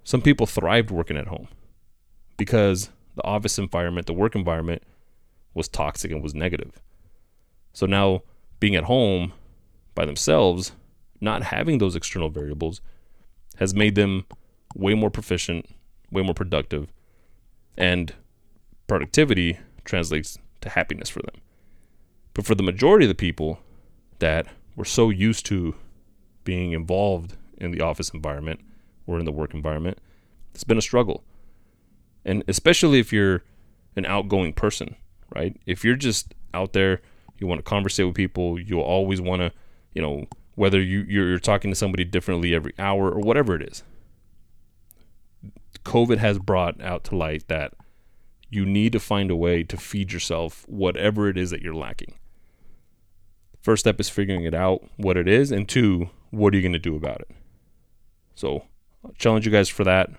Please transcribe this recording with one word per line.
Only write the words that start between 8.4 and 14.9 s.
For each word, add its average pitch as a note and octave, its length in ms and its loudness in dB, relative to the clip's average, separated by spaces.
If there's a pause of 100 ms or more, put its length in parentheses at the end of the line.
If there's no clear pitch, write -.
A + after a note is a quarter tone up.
being G#2 160 4
at D#2+ 80 0
home F#2+ 480 2 (640)
by E2+ 100 0
themselves, F2+ 680 2 (480)
not G#2+ 240 -2
having D3+ 340 0
those F#2+ 180 2
external E2 320 -4
variables, D2+ 520 -6 (760)
has F#2+ 180 0
made G#2 200 4
them G2 300 2 (500)
way G2 200 2